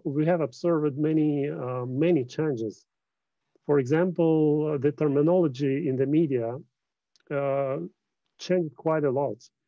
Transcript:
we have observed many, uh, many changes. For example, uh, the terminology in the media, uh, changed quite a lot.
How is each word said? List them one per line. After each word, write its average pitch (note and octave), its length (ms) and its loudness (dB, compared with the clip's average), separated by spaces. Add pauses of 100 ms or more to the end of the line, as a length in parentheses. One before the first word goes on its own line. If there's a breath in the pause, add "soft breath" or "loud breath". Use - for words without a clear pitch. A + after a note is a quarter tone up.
we D3+ 220 -2
have E3+ 160 2
observed D3+ 560 -2
many, D3+ 500 0
uh, B2+ 380 -6
many C#3+ 400 2
changes. A#2+ 580 -6 (800)
For D3 140 2
example, D#3 960 2
uh, C#3+ 40 -2
the C#3+ 120 0
terminology D3 1000 2
in C3 60 0
the C3 100 0
media, C3+ 540 0 (720)
uh, C#3 460 -2 (640)
changed F3 340 -2
quite D#3+ 300 0
a C#3 60 2
lot. B2+ 260 -2 (320)